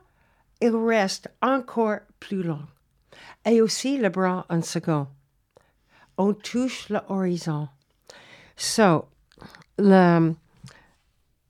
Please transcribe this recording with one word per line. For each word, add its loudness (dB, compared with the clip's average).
ils 2
restent -2
encore -2
plus -8
longs, -8
et 4
aussi 0
le 0
bras -2
en -2
second, -4
on 0
touche -6
l'horizon. -4
So, 2
le, 6